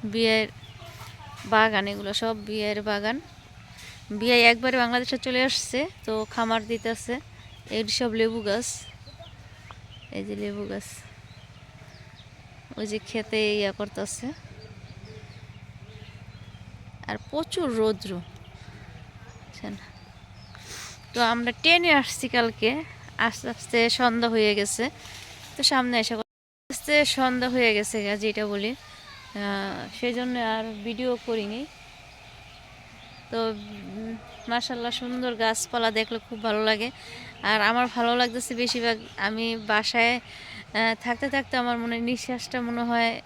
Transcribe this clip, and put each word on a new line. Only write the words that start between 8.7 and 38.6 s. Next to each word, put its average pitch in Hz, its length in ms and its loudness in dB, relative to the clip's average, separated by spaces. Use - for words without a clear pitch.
এই 196 80 -4
যে 208 180 -6
লেবু 208 280 -4
গাছ, 196 160 -6
ওই 214 140 -4
যে 214 80 -4
খেতে 220 320 -2
ইয়া 202 140 2
করতেছে। 208 540 -6
আর 107 80 -4
প্রচুর 320 400 -2
রৌদ্র, 214 300 2
বুঝছেন? - 420 -12
তো 240 60 -2
আমরা 233 180 0
ট্রেনে 339 280 8
আসছি - 240 -4
কালকে, 233 340 4
আস্তে - 280 -2
আস্তে - 240 0
সন্ধ্যা 233 360 4
হয়ে 214 240 6
গেছে। 208 260 0
তো - 80 -8
সামনে 247 300 4
এসে 233 120 0
আস্তে 294 240 0
সন্ধ্যা 254 380 4
হয়ে 240 220 6
গেছে 214 200 0
গা, 202 160 2
যেটা 214 300 0
বলি, 202 200 0
আহ, 269 60 -8
সেই 247 200 0
জন্য 247 160 0
আর 220 100 -2
ভিডিও 240 240 0
করিনি। 220 340 -2
তো, 233 100 -2
উম, 208 640 -8
মাশাআল্লাহ, 240 520 -2
সুন্দর 254 320 -2
গাছপালা 226 460 2
দেখলে 220 280 -2
খুব 226 200 -8
ভালো 214 220 2
লাগে। 220 200 2
আর 208 160 6
আমার 247 160 4
ভালো 233 140 4
লাগতেছে 240 320 0